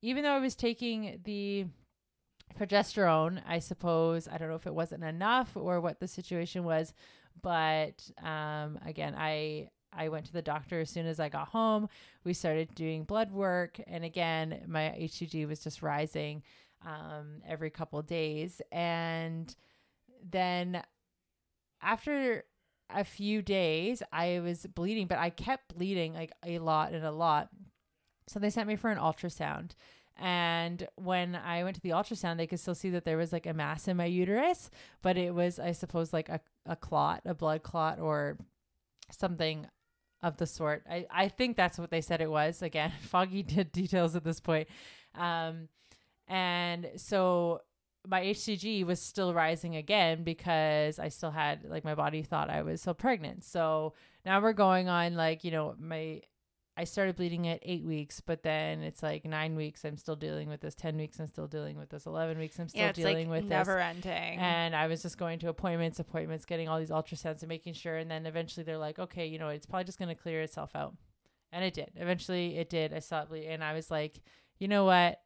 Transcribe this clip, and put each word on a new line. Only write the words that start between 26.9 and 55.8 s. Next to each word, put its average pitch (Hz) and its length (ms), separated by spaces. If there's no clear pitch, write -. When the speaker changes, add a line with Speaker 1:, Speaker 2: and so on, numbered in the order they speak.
Speaker 1:
and 160 120
a 156 80
lot. 156 360
So - 120
they 208 120
sent 208 180
me 214 80
for 220 140
an 202 80
ultrasound. 165 760
And 175 640
when 180 380
I 175 300
went 185 120
to - 60
the 185 80
ultrasound, 175 460
they 165 100
could 170 140
still 180 140
see 190 160
that 175 140
there 160 120
was, 160 160
like, 170 140
a 170 80
mass 156 340
in 180 80
my 175 80
uterus, 196 680
but 185 140
it 175 180
was, 175 240
I 175 140
suppose, 165 400
like, 160 160
a, 160 120
a 165 100
clot, 151 480
a 175 100
blood 156 280
clot 156 360
or 147 380
something 156 560
of 165 140
the 170 100
sort. 151 440
I, 170 200
I 185 180
think 247 280
that's 180 220
what 170 120
they 165 120
said 160 180
it 160 100
was. 156 300
Again, 160 360
<laughs> - 40
foggy 185 420
de-, 175 220
details 175 500
at 147 100
this 160 160
point. 156 280
Um, 165 540
and 175 680
so 180 680
my 185 140
H 196 200
C 208 160
G 196 280
was 175 160
still 180 340
rising 165 420
again 165 460
because 156 760
I 160 100
still 156 220
had, 147 340
like, 156 200
my 151 100
body 151 280
thought 151 280
I 151 120
was 160 200
still 170 120
pregnant. 185 500
So 160 500
now 190 160
we're 220 100
going 185 380
on, 175 260
like, 160 280
you 175 60
know, 156 280
my, 160 440